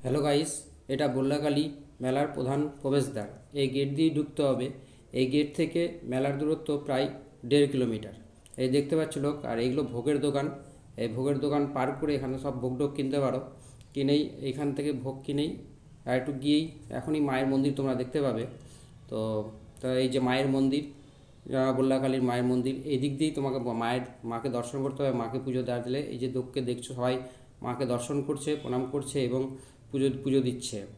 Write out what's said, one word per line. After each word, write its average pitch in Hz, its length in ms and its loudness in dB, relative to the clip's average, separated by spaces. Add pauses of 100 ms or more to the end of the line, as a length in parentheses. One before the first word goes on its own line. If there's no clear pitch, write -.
হ্যালো 135 200 2
গাইস, 147 300 2 (360)
এটা 139 200 0
বল্লাকালী 143 600 2 (320)
মেলার 135 260 2
প্রধান 143 420 0 (120)
প্রবেশদ্বার। 131 460 0 (260)
এই 143 140 2
গেট 139 280 0
দিয়ে 160 140 4
ঢুকতে 147 340 0
হবে। 131 260 2 (420)
এই 127 160 2
গেট 147 280 2
থেকে 170 480 0
মেলার 139 340 0
দূরত্ব 151 400 0
প্রায় 143 320 0 (360)
দেড় 143 220 6
কিলোমিটার। 113 460 0 (440)
এই 131 120 2
দেখতে 139 260 4
পাচ্ছ 156 220 0
লোক, 143 280 -2
আর 117 140 -2
এইগুলো 127 240 2
ভোগের 127 380 0
দোকান। 139 280 0 (480)
এই 117 100 0
ভোগের 131 320 0
দোকান 143 340 2
পার 131 180 0
করে 147 240 0
এখানে 131 240 -2
সব 131 220 -4
ভোগ 127 160 -2
টোগ 143 160 0
কিনতে 139 260 0
পারো। 127 200 2 (540)
কিনেই, 139 360 2 (120)
এখান 139 320 -2
থেকে 147 180 -2
ভোগ 135 320 -6
কিনেই 147 340 -2 (480)
আর 123 120 2
একটু 131 160 -2
গিয়েই 147 380 2 (180)
এখনই 151 300 -2
মায়ের 135 280 2
মন্দির 135 260 4
তোমরা 135 220 0
দেখতে 127 260 -2
পাবে। 123 260 0 (600)
তো, 110 440 -2 (300)
তো 127 120 -4
এই 127 160 4
যে 131 100 2
মায়ের 127 280 4
মন্দির, 135 360 2 (720)
আহ, 131 180 4
বল্লাকালীর 131 500 2
মায়ের 123 200 2
মন্দির, 127 320 2 (100)
এই 147 120 0
দিক 139 200 0
দিয়েই 156 160 2
তোমাকে 135 260 0
ব-, 120 140 -2
মায়ের, 117 280 0 (220)
মাকে 117 260 -4
দর্শন 120 340 -2
করতে 135 200 -2
হবে। 135 140 2
মাকে 117 220 -2
পুজো 127 240 -2
দেওয়া 123 160 0
দিলে 123 200 -2
এই 147 180 -6
যে 127 100 -2
লোককে 127 340 -2
দেখছো 123 320 -4
সবাই 127 260 0 (420)
মাকে 123 240 -2
দর্শন 123 360 0
করছে, 147 340 0
প্রণাম 127 360 -2
করছে 139 320 0
এবং 131 320 0 (360)
পুজো, 135 180 4 (140)
পুজো 135 180 4
দিচ্ছে। 120 440 -2 (120)